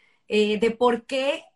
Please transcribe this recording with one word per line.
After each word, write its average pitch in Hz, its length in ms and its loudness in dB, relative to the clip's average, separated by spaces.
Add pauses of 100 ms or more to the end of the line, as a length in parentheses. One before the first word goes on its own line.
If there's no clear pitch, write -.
(280)
eh, 214 320 0
de 226 120 2
por 240 340 0
qué 277 400 -4 (100)